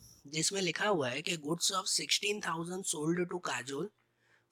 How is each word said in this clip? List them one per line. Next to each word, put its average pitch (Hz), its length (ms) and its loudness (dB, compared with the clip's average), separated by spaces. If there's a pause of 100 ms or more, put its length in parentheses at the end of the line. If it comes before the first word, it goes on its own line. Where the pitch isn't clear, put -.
(260)
जिसमें 156 360 0
लिखा 180 260 2
हुआ 156 200 4
है 127 140 -2
कि 175 160 0
goods 156 340 0
of 190 160 -2
sixteen 208 540 2
thousand 175 440 -4
sold 165 400 2
to 175 160 -6
Kajol 139 480 -4 (600)